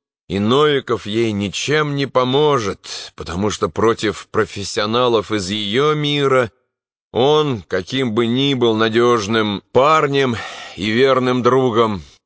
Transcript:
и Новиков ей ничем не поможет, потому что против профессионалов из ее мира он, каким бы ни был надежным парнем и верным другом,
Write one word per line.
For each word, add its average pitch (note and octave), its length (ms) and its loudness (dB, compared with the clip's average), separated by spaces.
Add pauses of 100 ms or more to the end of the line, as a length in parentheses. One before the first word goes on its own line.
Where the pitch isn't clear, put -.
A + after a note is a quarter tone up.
(300)
и F#2 80 -2
Новиков B2+ 680 0
ей A2 260 -2
ничем C#3 640 -2
не C#3 100 -2
поможет, B2+ 1120 -2
потому E2+ 340 -4
что F#2+ 180 -2
против G#2+ 600 -2
профессионалов G#2+ 1040 -2
из G2 180 -4
ее G#2+ 440 0
мира C#3+ 580 0 (600)
он, C#3 500 2
каким A#2+ 500 -4
бы A#2 160 0
ни C3+ 260 0
был A#2+ 220 2
надежным A2 840 2 (120)
парнем C#3 640 2 (400)
и G2 140 -4
верным B2+ 520 2
другом, A#2 600 2 (240)